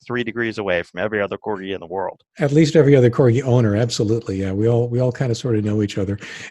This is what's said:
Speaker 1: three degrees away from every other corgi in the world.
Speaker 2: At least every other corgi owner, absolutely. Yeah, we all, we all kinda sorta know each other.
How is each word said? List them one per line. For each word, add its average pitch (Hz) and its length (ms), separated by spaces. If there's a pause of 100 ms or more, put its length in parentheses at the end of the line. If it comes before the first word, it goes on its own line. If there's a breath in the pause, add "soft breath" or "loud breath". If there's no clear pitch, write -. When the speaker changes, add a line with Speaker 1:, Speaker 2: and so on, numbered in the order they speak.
Speaker 1:
three 123 200
degrees 113 340
away 92 240
from - 180
every 104 200
other 98 180
corgi 95 340
in 92 80
the 85 60
world. 90 360 (160)
Speaker 2:
At 139 140
least 156 240
every 143 200
other 123 140
corgi 120 340
owner, 117 320
absolutely. 110 640
Yeah, 95 120
we 107 160
all, 120 200
we 120 120
all 127 120
kinda 123 240
sorta 113 260
know 107 200
each 101 160
other. 101 200 (320 loud breath)